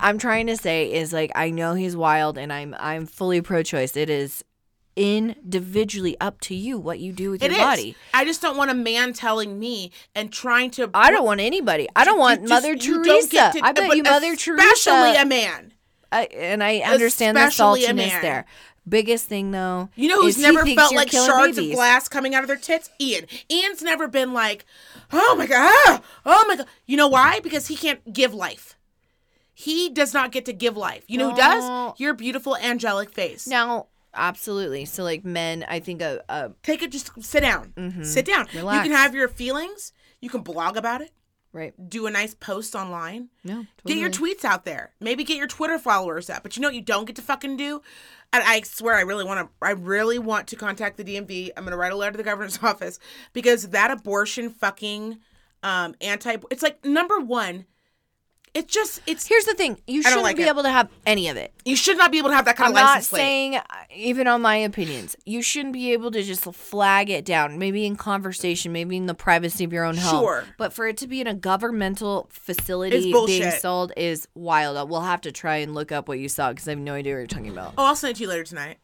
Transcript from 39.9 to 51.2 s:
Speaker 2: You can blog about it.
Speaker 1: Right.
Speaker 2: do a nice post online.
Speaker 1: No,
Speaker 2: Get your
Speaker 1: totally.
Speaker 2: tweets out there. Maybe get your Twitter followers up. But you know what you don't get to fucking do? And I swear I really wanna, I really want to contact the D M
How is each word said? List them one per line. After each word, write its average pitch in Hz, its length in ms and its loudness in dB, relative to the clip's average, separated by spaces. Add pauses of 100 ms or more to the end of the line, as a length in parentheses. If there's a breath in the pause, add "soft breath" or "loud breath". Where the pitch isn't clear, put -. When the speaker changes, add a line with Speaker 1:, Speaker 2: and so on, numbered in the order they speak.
Speaker 2:
You 247 100 -14
can 240 120 -8
blog 170 340 -6
about 233 240 -4
it. 320 100 -16 (460)
Speaker 1:
Right. 160 160 -12 (160)
Speaker 2:
do 220 180 -8
a 214 40 -6
nice 214 240 -4
post 214 400 -10
online. 190 560 -10 (120)
Speaker 1:
No, 208 240 -12 (200)
Speaker 2:
Get 302 100 -2
your 330 140 -4
Speaker 1:
totally. 302 240 -4
Speaker 2:
tweets 381 100 -10
out 202 220 -2
there. 156 340 -12
Maybe 247 240 -6
get 311 140 -4
your 285 80 -6
Twitter 311 320 -6
followers 185 500 -2
up. - 140 -12
But 196 140 -16
you 233 40 -10
know 285 80 -2
what 269 60 -4
you 240 80 -12
don't 214 240 -2
get 240 100 -16
to 247 60 -16
fucking 277 340 -6
do? 285 240 -8 (520 loud breath)
And 240 120 4
I 220 180 4
swear 226 340 -2
I 202 40 2
really 196 240 -4
wanna, 190 240 -6 (140)
I 185 80 0
really 202 480 -2
want 220 300 -6
to - 80 -14
contact 202 420 -8
the 208 60 -14
D 196 120 -10
M 202 100 -10